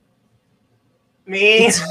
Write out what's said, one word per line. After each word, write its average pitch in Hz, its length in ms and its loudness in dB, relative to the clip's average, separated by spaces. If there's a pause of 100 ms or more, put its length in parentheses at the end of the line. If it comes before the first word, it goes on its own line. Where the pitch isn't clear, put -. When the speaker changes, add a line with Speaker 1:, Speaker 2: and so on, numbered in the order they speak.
(1300)
Speaker 1:
Me. 208 400 2
Speaker 2:
It's 202 120 -2 (120)